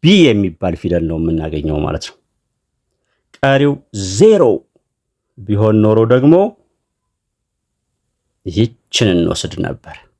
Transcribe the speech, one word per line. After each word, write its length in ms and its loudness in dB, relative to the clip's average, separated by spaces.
ቢ 180 4
የሚባል 560 0
ፊደል 280 -4
ነው 120 -6
የምናገኘው 640 -4
ማለት 240 -6
ነው። 120 -18
ቀሪው 380 0
ዜሮ 320 4
ቢሆን 400 0
ኖሮ 200 4
ደግሞ 260 4
ይችን 640 -2
እንወስድ 500 -2
ነበር። 360 -10